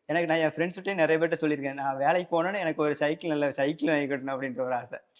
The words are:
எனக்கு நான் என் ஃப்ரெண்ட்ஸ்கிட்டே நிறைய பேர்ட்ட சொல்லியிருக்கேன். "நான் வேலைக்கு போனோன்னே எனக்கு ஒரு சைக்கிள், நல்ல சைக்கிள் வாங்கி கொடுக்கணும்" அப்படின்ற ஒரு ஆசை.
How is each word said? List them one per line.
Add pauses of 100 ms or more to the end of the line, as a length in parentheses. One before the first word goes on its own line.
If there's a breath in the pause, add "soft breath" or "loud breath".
எனக்கு
நான்
என்
ஃப்ரெண்ட்ஸ்கிட்டே
நிறைய
பேர்ட்ட
சொல்லியிருக்கேன்.
"நான்
வேலைக்கு
போனோன்னே
எனக்கு
ஒரு
சைக்கிள்,
நல்ல
சைக்கிள்
வாங்கி
கொடுக்கணும்"
அப்படின்ற
ஒரு
ஆசை. (200 loud breath)